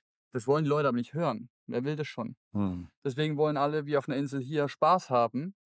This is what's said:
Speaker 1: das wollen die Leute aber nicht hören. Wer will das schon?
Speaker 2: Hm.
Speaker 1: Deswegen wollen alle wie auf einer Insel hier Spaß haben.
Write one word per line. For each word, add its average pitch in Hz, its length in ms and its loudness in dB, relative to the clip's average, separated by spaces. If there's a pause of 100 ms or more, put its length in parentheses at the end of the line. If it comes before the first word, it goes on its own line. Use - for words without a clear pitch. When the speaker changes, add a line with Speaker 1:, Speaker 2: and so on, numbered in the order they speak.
(340)
Speaker 1:
das 117 140 -4
wollen 151 160 4
die 139 60 2
Leute 147 180 2
aber 120 100 2
nicht 117 160 -6
hören. 123 340 -2 (180)
Wer 120 180 -4
will 151 120 -2
das 147 120 -6
schon? 117 280 -10 (180)
Speaker 2:
Hm. 92 300 -2 (200)
Speaker 1:
Deswegen 147 320 -2
wollen 151 200 2
alle 143 300 0
wie 147 100 0
auf 139 120 0
einer 135 100 -2
Insel 139 240 -2
hier 143 260 0
Spaß 170 420 2
haben. 127 440 2 (120)